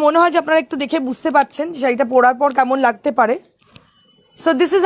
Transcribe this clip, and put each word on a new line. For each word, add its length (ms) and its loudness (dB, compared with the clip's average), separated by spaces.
মনে 160 2
হয় 120 2
যে 80 2
আপনারা 220 0
একটু 200 -10
দেখে 160 -2
বুঝতে 280 -2
পারছেন 360 -2
যে 100 -12
শাড়িটা 300 0
পরার 280 4
পর 160 2
কেমন 200 -2
লাগতে 320 -2
পারে। 160 2
So 60 2
this 160 2
is 80 2